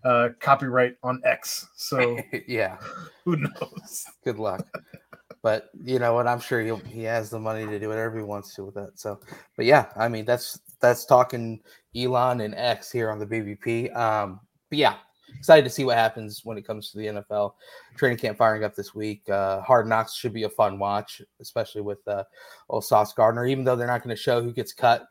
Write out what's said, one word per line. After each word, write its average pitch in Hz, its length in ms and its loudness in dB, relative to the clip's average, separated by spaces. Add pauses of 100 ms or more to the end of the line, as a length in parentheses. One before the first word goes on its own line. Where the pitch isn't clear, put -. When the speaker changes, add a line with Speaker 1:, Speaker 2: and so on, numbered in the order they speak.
Speaker 1:
uh, 120 240 4 (100)
copyright 127 640 2
on 127 220 -4
X. - 500 -2
So 123 420 -2 (160)
Speaker 2:
<laughs> 117 140 -8
Yeah. 104 300 -2 (480)
Speaker 1:
who 175 100 0
knows? - 720 -8 (180)
Speaker 2:
Good 110 160 -4
luck. 98 260 -4 (800)
But 110 280 0 (140)
you 127 160 0
know 120 120 2
what? 120 140 2
I'm 120 140 0
sure 120 200 -2
he'll, 110 180 -4
he 113 260 -12
has 113 260 -4
the 117 80 -8
money 110 280 -6
to 107 120 -6
do 107 100 -4
whatever 113 300 -4
he 107 60 -8
wants 101 320 -10
to 98 80 -10
with 98 100 -16
that. 101 240 -12
So, 101 220 -8 (360)
but 117 80 -4
yeah, 131 300 8
I 110 140 0
mean, 110 160 -4
that's, 120 340 -2 (220)
that's 120 240 4
talking 120 560 2 (340)
Elon 123 460 0
and 107 120 -4
X 113 380 -4
here 113 200 -2
on 107 100 -8
the 107 60 -8
B 113 160 -4
B 104 120 -8
P. 117 360 -4
Um, 107 500 -2 (280)
but 147 100 -4
yeah, 139 160 4 (440)
excited 156 240 10
to 127 80 0
see 139 140 -4
what 123 120 2
happens 110 480 0
when 110 140 -10
it 101 80 -14
comes 107 240 -10
to 104 80 -14
the 107 80 -8
N 104 120 -6
F 98 120 -12
L. 104 240 -2 (420)
Training 123 220 2
camp 107 200 -6
firing 107 260 4
up 104 100 -4
this 101 180 -12
week. 107 360 -8
Uh, 98 320 0
Hard 120 260 4
Knocks 113 280 0
should - 180 -6
be 110 120 -6
a 104 60 -4
fun 98 300 0
watch, 101 420 -4 (180)
especially 110 420 -8
with, 101 260 -10
uh, 98 160 -4 (440)
old 110 160 -4
Sauce 107 280 4
Gardner, 117 340 2
even 135 160 0
though 127 140 2
they're 120 100 -2
not 120 160 -2
gonna 117 140 -8
show 120 260 0
who 117 100 -4
gets 117 200 -6
cut. - 380 2